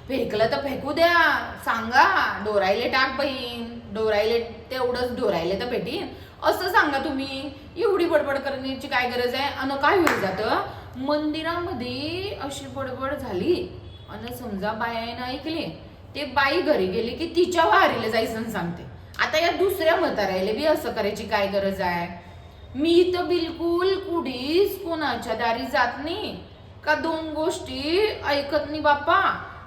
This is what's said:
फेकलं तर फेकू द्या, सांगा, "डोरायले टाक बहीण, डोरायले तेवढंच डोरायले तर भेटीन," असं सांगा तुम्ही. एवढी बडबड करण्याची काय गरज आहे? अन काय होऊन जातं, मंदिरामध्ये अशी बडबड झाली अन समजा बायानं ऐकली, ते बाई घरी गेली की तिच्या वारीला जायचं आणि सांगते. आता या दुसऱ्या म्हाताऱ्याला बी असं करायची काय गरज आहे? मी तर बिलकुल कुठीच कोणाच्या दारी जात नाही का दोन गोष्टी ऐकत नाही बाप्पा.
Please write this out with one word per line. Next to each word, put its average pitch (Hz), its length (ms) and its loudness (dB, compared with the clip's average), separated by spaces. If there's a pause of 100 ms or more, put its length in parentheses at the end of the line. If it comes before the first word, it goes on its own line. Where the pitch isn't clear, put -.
फेकलं 220 440 0
तर 277 60 0
फेकू 277 340 -4
द्या, 339 220 6 (520)
सांगा, 254 800 4
"डोरायले 208 440 2
टाक 262 280 2
बहीण, 240 640 -4 (140)
डोरायले 220 460 2 (320)
तेवढंच 247 480 -2
डोरायले 185 400 0
तर 247 60 -4
भेटीन," 247 420 -4 (360)
असं 370 260 2
सांगा 339 280 2
तुम्ही. 269 540 -4 (260)
एवढी 370 280 4
बडबड 294 320 2
करण्याची 269 500 -6
काय 247 220 0
गरज 247 260 0
आहे? 277 240 -2
अन - 160 -2
काय 302 220 4
होऊन 262 240 4
जातं, 220 440 0 (320)
मंदिरामध्ये 311 1400 -4
अशी 285 260 -8
बडबड 262 460 -6
झाली 247 680 -2 (280)
अन 226 240 -10
समजा 214 380 -6
बायानं 233 540 -4
ऐकली, 294 400 -6 (500)
ते 285 100 -6
बाई 285 360 2
घरी 226 260 4
गेली 226 280 -2
की 330 200 -4
तिच्या 339 300 6
वारीला 277 440 6
जायचं 220 280 0
आणि 220 140 -4
सांगते. 175 320 -4 (360)
आता 254 200 2
या 339 120 4
दुसऱ्या 339 440 4
म्हाताऱ्याला 202 560 0
बी 269 140 0
असं 311 260 2
करायची 208 320 -2
काय 208 240 0
गरज 196 340 0
आहे? 175 260 0 (680)
मी 339 420 6
तर 359 60 0
बिलकुल 339 760 0
कुठीच 330 840 0
कोणाच्या 277 500 -2
दारी 233 320 0
जात 247 320 2
नाही 330 460 -6 (400)
का 302 120 4
दोन 320 380 -2
गोष्टी 311 720 0 (200)
ऐकत 285 420 0
नाही 311 120 -4
बाप्पा. 320 680 2 (180)